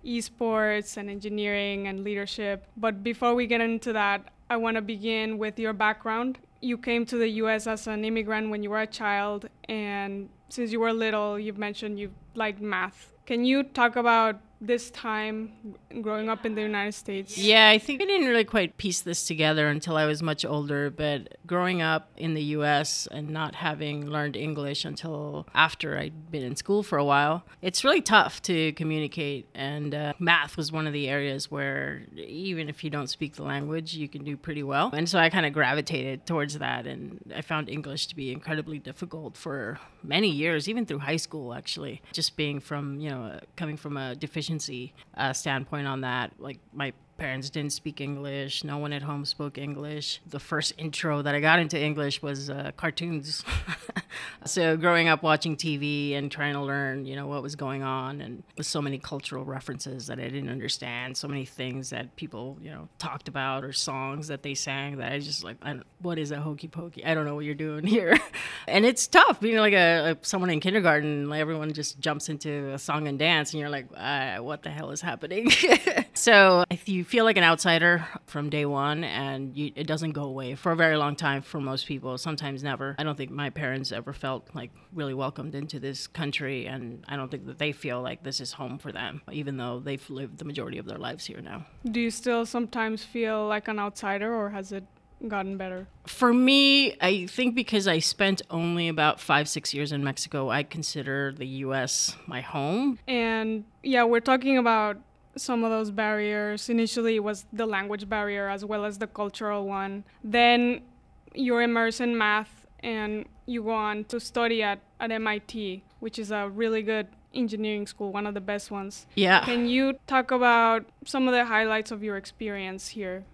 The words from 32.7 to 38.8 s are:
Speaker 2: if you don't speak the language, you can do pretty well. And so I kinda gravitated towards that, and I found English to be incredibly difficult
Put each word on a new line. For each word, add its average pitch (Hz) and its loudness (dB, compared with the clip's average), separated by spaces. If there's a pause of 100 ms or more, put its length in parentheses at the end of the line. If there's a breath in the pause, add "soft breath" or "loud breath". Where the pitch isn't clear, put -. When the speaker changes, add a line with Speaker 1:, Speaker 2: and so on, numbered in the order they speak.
Speaker 2:
if - -12
you 156 -6
don't 147 -4
speak 151 -6
the 147 -12
language, 151 -4
you 151 -6
can 139 -12
do 147 -6
pretty 147 -8
well. 139 2
And 160 0
so 185 4
I 165 8
kinda 160 2
gravitated 143 0
towards 147 -2
that, 123 -4
and 139 -12 (140)
I 151 -8
found 151 -4
English 143 -6
to - -12
be 131 -6
incredibly 151 -6
difficult 156 -12